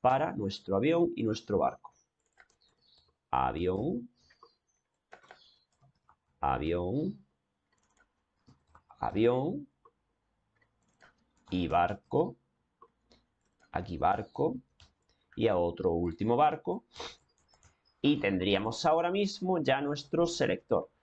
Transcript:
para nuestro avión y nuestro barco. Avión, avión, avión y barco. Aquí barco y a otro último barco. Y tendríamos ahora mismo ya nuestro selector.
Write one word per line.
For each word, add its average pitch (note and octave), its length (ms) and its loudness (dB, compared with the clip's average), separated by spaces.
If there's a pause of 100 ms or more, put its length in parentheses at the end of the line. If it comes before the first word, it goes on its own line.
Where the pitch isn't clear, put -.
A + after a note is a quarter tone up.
para C#3 320 2
nuestro G2 420 -4
avión E3 400 2
y - 60 -4
nuestro G#2+ 380 -2
barco. - 340 -2 (1400)
Avión, F#2 800 0 (2250)
avión, F2 840 -2 (1700)
avión B2+ 720 0 (1800)
y F2+ 160 0
barco. G2+ 680 0 (1300)
Aquí E2+ 280 -6
barco G#2 560 0 (800)
y A2+ 120 0
a F#2+ 100 2
otro F2 340 0
último F2 440 0
barco. D3+ 500 0 (1160)
Y D3 180 2
tendríamos G2 680 0
ahora E3+ 240 2
mismo F#3 480 0
ya C3+ 200 2
nuestro D3 460 0
selector. - 640 -2 (140)